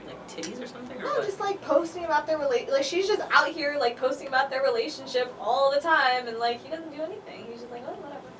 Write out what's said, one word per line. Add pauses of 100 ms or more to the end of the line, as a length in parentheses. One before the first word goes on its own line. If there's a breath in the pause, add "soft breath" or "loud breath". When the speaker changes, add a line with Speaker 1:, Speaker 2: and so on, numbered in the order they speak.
Speaker 1:
Like
titties
or
something
or
Speaker 2:
No,
Speaker 1:
what?
Speaker 2:
just,
like,
posting
about
their
rela-,
like,
she's
just
out
here,
like,
posting
about
their
relationship
all
the
time
and,
like,
he
doesn't
do
anything.
He's
just
like,
"Oh,
whatever." (180)